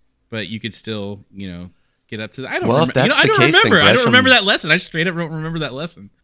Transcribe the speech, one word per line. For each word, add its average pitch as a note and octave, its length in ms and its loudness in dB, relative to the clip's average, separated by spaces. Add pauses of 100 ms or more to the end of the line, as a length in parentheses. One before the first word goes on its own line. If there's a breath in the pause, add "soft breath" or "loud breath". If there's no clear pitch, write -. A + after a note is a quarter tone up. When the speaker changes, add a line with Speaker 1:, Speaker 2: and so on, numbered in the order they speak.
(280)
Speaker 1:
But G#2+ 200 -8
you A2 120 -10
could A2 140 -8
still, G#2 580 -10
you G2 180 -12
know, F2 200 -14 (380)
get A2+ 100 -12
up G#2+ 140 -10
to - 80 -16
the, C3+ 100 -10
I C#4+ 80 -4
don't F4+ 100 -2
Speaker 2:
Well, C3 140 4
if G3+ 80 2
Speaker 1:
remem-, C3 140 0
you - 40 2
know, C#4+ 60 2
Speaker 2:
that's - 40 -2
Speaker 1:
I - 40 0
Speaker 2:
the G#4 60 2
Speaker 1:
don't A4 100 2
Speaker 2:
case, D#4+ 160 4
then G4 120 6
Speaker 1:
remember. F3 160 4
I - 40 4
don't - 80 6
Speaker 2:
Gresham - 180 2
Speaker 1:
remember B3+ 180 6
that A#3 140 4
lesson. G3+ 280 0
I E3 60 2
straight E3+ 280 -4
up F3+ 80 -4
don't E3 160 -6
remember D#3+ 300 -6
that C3+ 120 -6
lesson. C3 380 -12 (140)